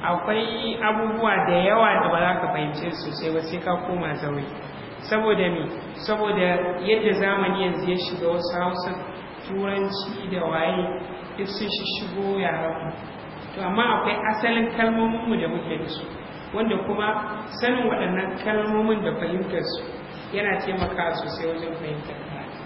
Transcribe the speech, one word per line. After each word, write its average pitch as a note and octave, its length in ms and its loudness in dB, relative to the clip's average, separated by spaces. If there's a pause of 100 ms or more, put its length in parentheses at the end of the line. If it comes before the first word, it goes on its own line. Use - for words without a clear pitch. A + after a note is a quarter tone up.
Akwai A3 720 0
abubuwa A3 580 2 (120)
da F3+ 100 4
yawa G#3 320 6 (120)
da E3 80 2
ba E3+ 100 4
za F3+ 220 4
ka F3+ 120 0
fahimce D#3 380 -2
sosai D#3+ 420 -4
ba D#3+ 80 2
sai F3 180 -4
ka F3+ 140 0 (140)
koma E3 260 -2
zaure. C#3+ 300 -2 (680)
Saboda G#3+ 400 4
me? E3 160 0 (400)
Saboda G#3 400 2 (400)
yadda G#3 340 4
zamani F#3+ 460 4
yanzu F3 240 0
ya F3+ 80 2
shiga, E3+ 300 -2
wasu F3 320 0
Hausa, F3+ 320 0 (560)
Turanci G3 840 -2
da F3 160 0
waye, E3+ 400 2 (520)
duk F#3+ 100 -4
sun G#3 220 -4
shishigo G3 720 -2
yaran E3 460 -2
mu. - 60 -4 (640)
To, F#3+ 60 -6
amma G3 220 2 (180)
akwai G#3 280 0
asalin A3+ 480 2
kalmominmu A3+ 640 2
da E3 60 0
muke D#3+ 300 -2
da D3+ 120 -4
su, - 160 -6 (480)
wanda A3 320 2
kuma G#3 560 0 (200)
sanin B3 280 4
waɗannan F#3 540 0
kalmomin G#3+ 580 2
da E3 180 0
fahimtar F3+ 440 0
su - 200 -4 (500)
yana G3+ 260 0
taimakawa F3 540 0
sosai D#3 340 -4
wajen E3 300 -4
fahimtar D3+ 480 -6
karatu. D3+ 400 -10